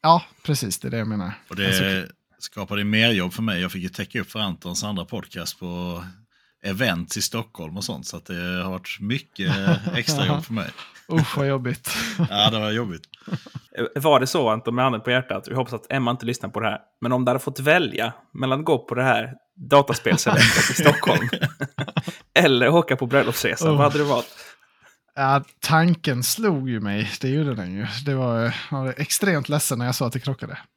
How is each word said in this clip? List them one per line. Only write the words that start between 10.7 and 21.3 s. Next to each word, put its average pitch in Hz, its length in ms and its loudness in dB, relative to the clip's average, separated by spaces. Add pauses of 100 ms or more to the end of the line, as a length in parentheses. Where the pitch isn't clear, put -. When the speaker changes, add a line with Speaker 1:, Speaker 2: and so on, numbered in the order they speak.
Speaker 1:
Usch, 160 260 0
vad 139 100 0
jobbigt. 131 420 -4 (200)
Speaker 2:
<laughs> 165 200 0
Ja, 104 200 2
det 110 100 0
var 107 120 -2
jobbigt. 107 300 -4 (920)
Speaker 3:
Var 143 240 6
det 127 80 2
så, 131 220 2
Anton, 117 260 0
med 127 100 2
handen 120 160 0
på 123 100 -2
hjärtat, 123 380 -2
vi - 60 -6
hoppas 123 180 -2
att - 180 -8
Emma 131 200 0
inte 123 140 -4
lyssnar 117 240 -4
på 104 100 -6
det 110 100 2
här, 107 100 -4 (220)
men 123 100 -2
om 127 140 2
du 123 40 4
hade 131 100 2
fått 139 200 -6
välja 135 540 0 (200)
mellan 131 260 -2
att 160 60 -6
gå 156 140 4
på - 160 -6
det 127 80 0
här 120 300 2 (360)
dataspelseventet 131 1000 4
i - 40 -2
Stockholm - 560 2 (520)